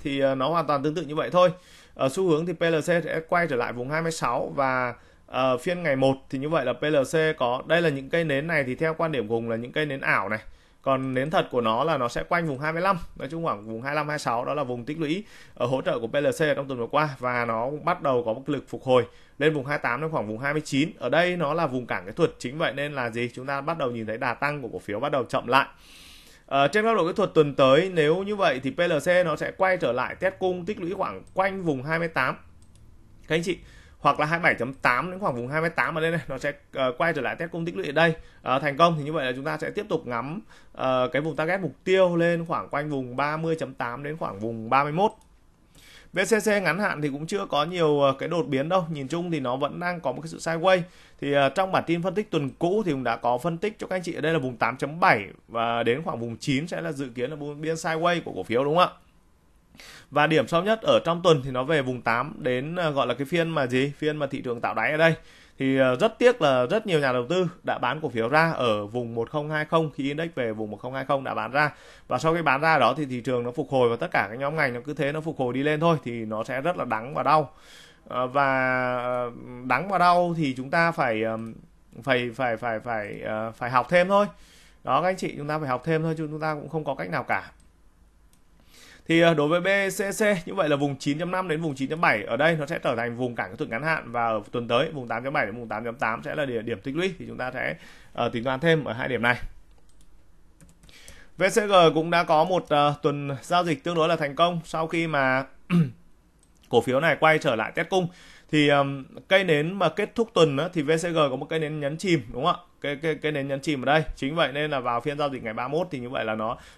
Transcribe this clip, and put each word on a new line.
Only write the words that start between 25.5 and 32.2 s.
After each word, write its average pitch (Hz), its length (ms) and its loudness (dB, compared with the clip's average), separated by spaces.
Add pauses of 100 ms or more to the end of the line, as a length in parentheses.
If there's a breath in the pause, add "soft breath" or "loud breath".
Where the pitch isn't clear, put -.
Ờ, - 220 4
trên 214 180 2
góc 226 120 4
độ 165 100 2
kỹ 190 80 -2
thuật 190 180 0
tuần 147 220 4
tới 143 380 6
nếu 165 300 2
như 208 120 -4
vậy 165 280 2
thì 135 80 -2
P 135 80 -8
L 170 140 2 (120)
C 180 200 6
nó 156 100 0
sẽ 156 160 -4
quay 185 260 2
trở 147 140 0
lại 123 240 -2
test 185 240 0
cung 180 260 -2
tích 208 160 -6
lũy 175 120 -4
khoảng 190 300 -6 (100)
quanh 190 300 -2
vùng 139 200 0
hai 160 160 -2
mươi 170 80 -2
tám. 143 280 0 (920)